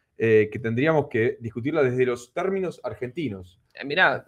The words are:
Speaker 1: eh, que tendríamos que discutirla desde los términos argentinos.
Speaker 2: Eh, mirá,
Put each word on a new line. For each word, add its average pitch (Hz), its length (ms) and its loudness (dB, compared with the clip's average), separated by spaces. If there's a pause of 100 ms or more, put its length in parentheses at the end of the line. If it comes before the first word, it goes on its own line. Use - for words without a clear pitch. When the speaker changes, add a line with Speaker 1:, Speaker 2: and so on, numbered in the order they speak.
(180)
Speaker 1:
eh, 110 340 4
que 127 60 -10
tendríamos 135 500 0
que 120 320 0
discutirla 127 420 -2
desde 127 240 2
los 123 260 -6
términos 185 520 -4
argentinos. 120 720 -10 (160)
Speaker 2:
Eh, 101 100 -14
mirá, 147 440 0